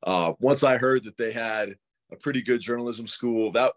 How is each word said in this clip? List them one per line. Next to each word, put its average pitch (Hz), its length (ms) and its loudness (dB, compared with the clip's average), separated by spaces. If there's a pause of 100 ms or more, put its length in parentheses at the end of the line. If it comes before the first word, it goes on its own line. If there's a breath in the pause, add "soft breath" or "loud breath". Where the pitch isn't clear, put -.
uh, 87 340 0
once 139 240 2
I 131 140 6
heard 127 280 2
that 104 120 -16
they 113 140 -2
had 110 440 -4 (360)
a 95 40 -16
pretty 135 260 -4
good 120 180 2
journalism 120 480 -6
school, 113 460 -2
that, 123 240 4